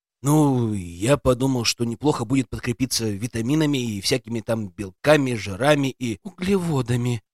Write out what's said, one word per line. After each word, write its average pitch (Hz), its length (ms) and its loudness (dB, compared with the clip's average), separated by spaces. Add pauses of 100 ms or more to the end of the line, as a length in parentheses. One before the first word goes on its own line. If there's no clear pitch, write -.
(220)
"Ну, 135 520 4
я 95 440 0
подумал, 127 480 2
что - 180 -2
неплохо 120 420 -2
будет 131 220 0
подкрепиться 117 640 -4
витаминами 127 720 0
и 107 220 -4
всякими 117 400 -2
там 113 280 -4
белками, 131 640 0
жирами 120 640 0
и 117 260 -4
углеводами", 135 1000 -2 (100)